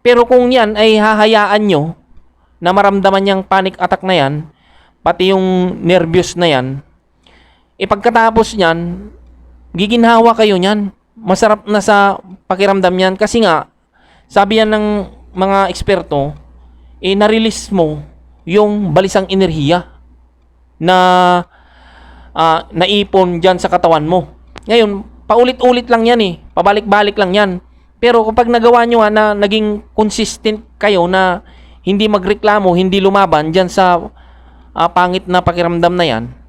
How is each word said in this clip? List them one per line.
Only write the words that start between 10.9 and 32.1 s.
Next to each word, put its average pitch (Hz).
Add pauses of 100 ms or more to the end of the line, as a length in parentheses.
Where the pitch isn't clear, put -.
Masarap 214
na 208
sa 202 (300)
pakiramdam 190
yan. 185
Kasi 214
nga, 165 (580)
sabi 202
yan 214
ng 214 (500)
mga 196
eksperto, 165 (720)
eh, 190
na-release 214
mo 156 (420)
yung 208
balisang 190
enerhiya 175 (880)
na, 180 (1400)
ah, 160
naipon 185
dyan 185
sa 175
katawan 165
mo. 165 (400)
Ngayon, 214 (240)
paulit-ulit 247
lang 233
yan 240
eh. 185 (180)
Pabalik-balik 202
lang 185
yan. 202 (480)
Pero 233
kapag 233
nagawa 240
nyo 233
nga 214
na 214
naging 208 (160)
consistent 214 (160)
kayo 190
na 185 (400)
hindi 202
magreklamo, 208